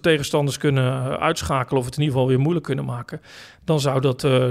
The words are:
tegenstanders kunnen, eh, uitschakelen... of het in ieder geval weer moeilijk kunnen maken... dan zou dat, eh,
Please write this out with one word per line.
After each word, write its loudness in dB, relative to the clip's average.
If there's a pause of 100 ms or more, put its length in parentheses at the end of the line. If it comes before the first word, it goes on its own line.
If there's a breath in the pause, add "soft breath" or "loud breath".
tegenstanders 2
kunnen, 2
eh, -2
uitschakelen... -2
of -2
het -10
in 0
ieder 0
geval 2
weer 4
moeilijk 0
kunnen -4
maken... -10 (440 loud breath)
dan 2
zou 0
dat, 0
eh, 4